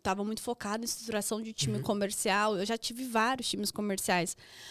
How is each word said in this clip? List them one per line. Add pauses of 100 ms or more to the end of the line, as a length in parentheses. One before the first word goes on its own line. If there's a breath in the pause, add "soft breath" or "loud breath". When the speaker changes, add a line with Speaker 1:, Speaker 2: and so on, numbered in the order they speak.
Speaker 1:
tava
muito
focada
em
estruturação
de
time
Speaker 2:
Uhum.
Speaker 1:
comercial.
Eu
já
tive
vários
times
comerciais. (340 loud breath)